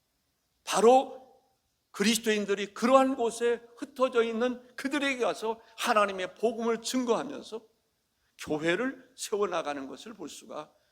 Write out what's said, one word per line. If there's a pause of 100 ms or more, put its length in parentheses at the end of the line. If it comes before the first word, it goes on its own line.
(640)
바로 (680)
그리스도인들이
그러한
곳에 (120)
흩어져
있는
그들에게
가서 (160)
하나님의
복음을
증거하면서 (760)
교회를
세워나가는
것을
볼
수가 (200)